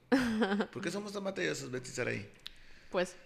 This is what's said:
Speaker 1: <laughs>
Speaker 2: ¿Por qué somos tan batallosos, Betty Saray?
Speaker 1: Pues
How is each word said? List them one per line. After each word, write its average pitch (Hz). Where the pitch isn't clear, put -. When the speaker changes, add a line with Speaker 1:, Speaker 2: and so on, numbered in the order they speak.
Speaker 1:
<laughs> 220
Speaker 2:
¿Por -
qué 170
somos 202
tan 202
batallosos, 156
Betty 127
Saray? 117
Speaker 1:
Pues 185